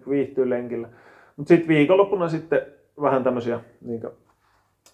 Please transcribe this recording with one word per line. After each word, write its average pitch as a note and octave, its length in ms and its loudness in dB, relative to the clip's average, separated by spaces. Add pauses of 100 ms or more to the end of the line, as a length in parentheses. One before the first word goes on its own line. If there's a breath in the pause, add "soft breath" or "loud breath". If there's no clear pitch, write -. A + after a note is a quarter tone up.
viihtyy C3+ 420 -2
lenkillä. A#2 380 -6 (480 soft breath)
Mut D3 120 -6
sit E3 200 4
viikonloppuna F3 600 4
sitten D3+ 320 -2 (420)
vähän C3 220 2
tämmösiä A#2+ 360 -2 (200)
niinkö A#2 300 -10 (840)